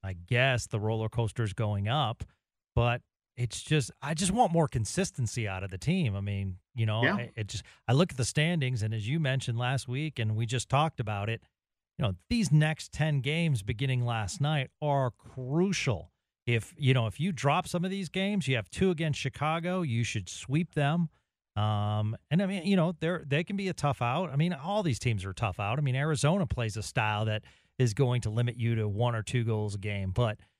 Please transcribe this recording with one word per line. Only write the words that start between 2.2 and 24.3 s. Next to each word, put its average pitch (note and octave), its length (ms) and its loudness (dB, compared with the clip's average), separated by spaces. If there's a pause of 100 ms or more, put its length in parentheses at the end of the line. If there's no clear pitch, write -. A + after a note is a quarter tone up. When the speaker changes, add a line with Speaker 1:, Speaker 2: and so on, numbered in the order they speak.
Speaker 1:
But A#2+ 260 2 (360)
it's A#2+ 260 -4
just, D3+ 280 2 (120)
I D3 120 -4
just F3 180 0
want G#3+ 200 4
more E3 160 4
consistency A#2+ 800 -2
out F#2+ 160 -6
of F#2 60 -8
the F#2+ 80 -8
team. D3+ 360 2
I G2 60 -2
mean, G2 360 -4 (180)
you A2+ 120 0
know, G#2+ 160 0
Speaker 2:
Yeah. E3+ 140 4
Speaker 1:
I, - 200 -6
it G#2+ 120 -4
just, - 140 -8 (260)
I A#2+ 60 4
look E3+ 160 4
at B2+ 80 -12
the B2 60 0
standings, C#3+ 580 0
and A2 100 0
as G#2+ 160 -4
you D#3 100 0
mentioned C3 400 0
last B2+ 300 -2
week, C#3+ 300 -4
and G#2+ 180 0
we A#2 80 0
just A#2 240 -2
talked D3 320 2
about G#2 300 -4
it, A2+ 120 -6 (560)
you - 60 0
know, G2 100 2 (140)
these G#3+ 240 2
next D3+ 400 4
ten D3 280 0
games D3 420 0
beginning B2 420 0
last A2+ 360 -2
night C#3+ 300 0 (120)
are C#3 280 2
crucial C3 1000 -2 (360)
if, A#2 300 0
you C3 180 4
know, A#2 120 2
if G#2+ 140 -6
you F#3 120 -2
drop C#3+ 360 0
some F3+ 160 -2
of F#3+ 60 -2
these G3 180 -6
games, F#3+ 400 -2
you C3 80 2
have A2 140 -4
two F#3+ 200 2
against D#3 300 0
Chicago, E3 640 -2
you A#2+ 220 0
should G2 240 -4
sweep - 460 -4
them. D#3 340 2 (480)
Um, G#2+ 600 0 (140)
and, E3+ 120 2
I G3 40 0
mean, F#3 180 -4
you G3 120 4
know, E3+ 240 2
they're, E3+ 260 -4
they D3 180 0
can G3+ 120 -6
be F#3+ 120 -2
a E3+ 60 -2
tough C#3+ 260 -2
out. C3+ 300 -2